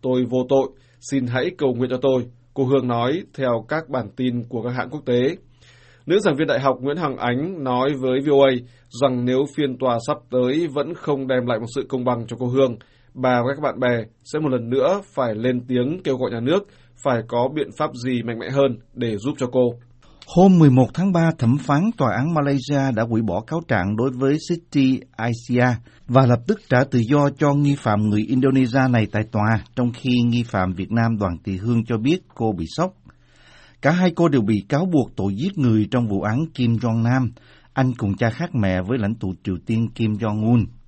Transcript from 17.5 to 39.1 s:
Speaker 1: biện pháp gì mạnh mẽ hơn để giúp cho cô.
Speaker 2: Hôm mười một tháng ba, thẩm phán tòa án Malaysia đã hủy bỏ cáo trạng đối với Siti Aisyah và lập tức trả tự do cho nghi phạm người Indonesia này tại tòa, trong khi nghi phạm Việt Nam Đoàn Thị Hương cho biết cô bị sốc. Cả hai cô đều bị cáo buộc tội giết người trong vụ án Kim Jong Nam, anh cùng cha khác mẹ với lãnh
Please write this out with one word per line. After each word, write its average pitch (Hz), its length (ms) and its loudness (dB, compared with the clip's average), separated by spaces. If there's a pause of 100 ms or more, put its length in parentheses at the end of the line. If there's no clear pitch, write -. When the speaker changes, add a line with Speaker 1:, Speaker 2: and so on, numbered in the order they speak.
Speaker 1:
biện 147 140 -4 (100)
pháp 151 120 -2 (140)
gì 123 180 -2
mạnh 113 160 -6
mẽ 101 120 -10
hơn 139 280 0 (160)
để 117 220 -4
giúp 123 220 -6
cho 131 140 -2
cô. 123 220 2 (600)
Speaker 2:
Hôm 185 220 8
mười 151 120 10
một 127 240 6
tháng 190 180 0
ba, 165 260 2
thẩm 120 200 2
phán 147 380 0
tòa 131 200 0
án 160 180 -2
Malaysia 139 640 0
đã 110 60 0
hủy 117 200 0
bỏ 101 180 -2
cáo 160 280 -6
trạng 101 280 0
đối 127 140 0
với 135 260 0 (120)
Siti 135 520 0 (160)
Aisyah 120 640 0 (280)
và 127 200 6
lập 120 200 4
tức 220 220 -2
trả 127 220 4
tự 127 80 2
do 143 320 2
cho 143 240 0
nghi 143 240 2
phạm 107 300 0
người 104 200 2
Indonesia 131 640 2
này 113 220 2
tại 107 100 0 (100)
tòa, 107 280 2 (160)
trong 120 160 0
khi 123 180 -4 (160)
nghi 120 160 2
phạm 95 300 -2
Việt 90 200 -6
Nam 117 260 0
Đoàn 90 260 -2
Thị 95 120 -4
Hương 113 280 0
cho 113 140 -2
biết 143 200 0 (160)
cô 113 180 -2
bị 85 120 -4 (120)
sốc. 185 160 -2 (920)
Cả 139 80 4
hai 180 260 4
cô 170 120 4
đều 139 140 4
bị 104 260 0
cáo 151 240 0
buộc 135 240 0
tội 196 180 -2
giết 196 240 -4
người 110 320 2
trong 120 180 0
vụ 98 140 -2
án 107 160 0 (160)
Kim 120 180 0
Jong 113 300 0
Nam, 123 300 0 (400)
anh 131 260 0
cùng 98 180 -2
cha 117 140 0
khác 165 240 -8
mẹ 95 280 0
với 117 160 -2
lãnh 107 160 -2